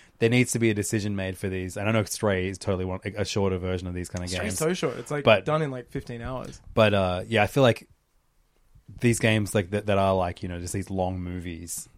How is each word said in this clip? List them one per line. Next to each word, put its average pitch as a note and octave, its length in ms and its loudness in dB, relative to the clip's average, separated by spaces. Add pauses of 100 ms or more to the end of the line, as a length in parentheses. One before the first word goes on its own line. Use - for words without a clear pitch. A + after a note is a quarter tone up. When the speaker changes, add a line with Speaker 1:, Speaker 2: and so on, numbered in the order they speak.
(200)
Speaker 1:
there A#2 100 4
needs B2 220 4
to A#2+ 80 -2
be A2+ 100 4
a G#2 40 0
decision G#2 420 -2
made F#2+ 200 -4
for G2+ 120 -6
these. F#2 280 -4
And G#2 120 -2
I A2 40 2
know A2 120 4
Stray F#2+ 440 0
is F#2+ 80 -6
totally F#2 280 -2
one, F#2 200 -4
a, G2+ 180 -6
a - 20 0
shorter F#2+ 340 0
version F2+ 300 -4
of F2 60 -8
these F2+ 140 -6
kind F2+ 140 -8
of F2+ 80 -8
Speaker 2:
Stray's F2+ 120 -4
Speaker 1:
games. G2 160 -4
Speaker 2:
so D#3+ 140 0
short. D#3 240 -4
It's, - 140 -12
like, D3 140 -4
Speaker 1:
But G#2 200 6
Speaker 2:
done D3+ 160 0
in, C#3+ 120 -4
like, B2+ 180 -12
fifteen A#2+ 320 -10
hours. B2+ 380 -10 (120)
Speaker 1:
But, G#2+ 220 6
uh, F#2 320 2
yeah, A2 160 4
I G#2 60 4
feel C#3 160 4
like - 240 4 (1120)
these A#2+ 180 4
games, A2 360 2
like, F#2+ 160 2
that, G#2 160 -2
that G2+ 120 4
are, G2 160 4
like, F2+ 280 -2
you F#2+ 60 -6
know, F2 120 -6
just F2 120 -8
these G2 180 -6
long F#2 300 -2
movies, F2 760 -8